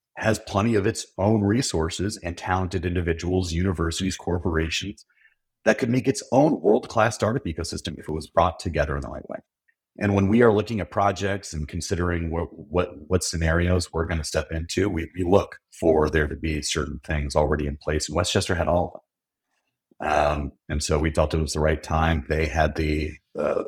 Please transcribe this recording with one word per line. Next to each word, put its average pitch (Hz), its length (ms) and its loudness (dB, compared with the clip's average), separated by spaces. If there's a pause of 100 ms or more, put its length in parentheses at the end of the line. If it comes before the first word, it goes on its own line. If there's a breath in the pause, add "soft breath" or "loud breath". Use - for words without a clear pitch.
(180)
has 107 220 2
plenty 107 340 0
of 101 140 2
its - 180 -4 (140)
own 104 220 4
resources 98 840 0
and 85 120 -6
talented 92 520 -2
individuals, 87 640 -2
universities, 87 640 -2
corporations 87 880 -4 (580 soft breath)
that 110 140 4
could 117 120 0
make 127 180 0
its - 240 0
own 139 280 4
world-class 110 540 2
startup 113 320 -2
ecosystem 82 540 -6
if - 80 -14
it 78 60 -6
was 78 140 -6
brought 85 300 2
together 76 380 -2
in 69 60 -4
the - 80 -10
right - 200 -12
way. - 80 -10 (600)
And 101 160 2
when 98 120 4
we 110 140 4
are 110 120 8
looking 104 260 0
at 87 100 -4
projects 101 640 0
and 76 140 -6
considering 85 640 -2
what, 82 200 -2
what, 87 440 -4 (120)
what 92 160 2
scenarios 85 680 2
we're 82 120 0
gonna 82 180 -4
step - 280 -4
into, 82 380 -2
we, 82 260 -4
we 92 80 -4
look 90 340 2 (220)
for 78 300 4
there 76 180 2
to 71 80 -8
be 76 280 -4
certain 73 400 -4
things 73 320 -2
already 73 320 2
in 71 100 -6
place. 78 300 -2
And 76 80 -8
Westchester 92 400 0
had 82 120 0
all 85 180 2
of - 80 -10
them. - 80 -18 (960)
Um, 73 520 0 (180)
and 76 120 -2
so 80 160 0
we 78 140 0
felt 80 220 2
it 80 80 0
was 76 120 -4
the 78 60 -2
right 78 220 2
time. 80 480 0
They 78 160 0
had 76 300 0
the, 76 360 -2 (260)
uh, 76 300 -2